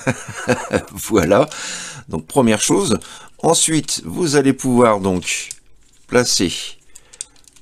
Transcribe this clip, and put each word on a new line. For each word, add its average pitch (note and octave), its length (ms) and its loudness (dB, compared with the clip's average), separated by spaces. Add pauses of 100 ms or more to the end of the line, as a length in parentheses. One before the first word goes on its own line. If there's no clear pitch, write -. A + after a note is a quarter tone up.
(340)
<laughs> - 580 -4
Voilà. G2+ 560 2 (640)
Donc, D#2+ 160 -6
première A2+ 360 2
chose. E3 360 2 (460)
Ensuite, D#3 640 0
vous C#3+ 300 -2
allez C3+ 180 4
pouvoir A#2+ 480 4
donc F#2 480 -2 (580)
placer A2+ 440 0 (1120)